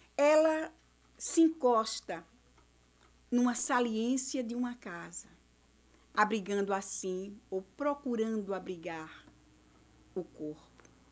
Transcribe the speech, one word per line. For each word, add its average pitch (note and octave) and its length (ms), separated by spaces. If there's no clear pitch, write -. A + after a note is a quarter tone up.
ela D#4 560
se - 240
encosta A#3 840
numa A#3+ 240
saliência B3 880
de A#3 120
uma A#3+ 200
casa, E3+ 540
abrigando G3+ 580
assim, G3 680
ou F#3+ 120
procurando A3+ 800
abrigar, E3+ 720
o F3 100
corpo. D3+ 420